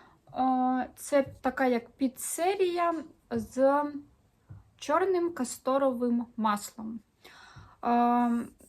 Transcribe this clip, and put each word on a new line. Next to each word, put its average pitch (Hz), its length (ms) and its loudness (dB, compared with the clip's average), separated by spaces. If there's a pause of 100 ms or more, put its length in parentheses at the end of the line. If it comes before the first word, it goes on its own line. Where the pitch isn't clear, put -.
(320)
А, 254 520 0 (120)
це 277 300 0 (160)
така 262 240 0
як 240 240 0
підсерія 339 1040 -2 (380)
з 262 520 2 (960)
чорним 339 560 0
касторовим 247 920 0 (120)
маслом. 220 640 -4 (840)
Ем, 240 680 2 (220)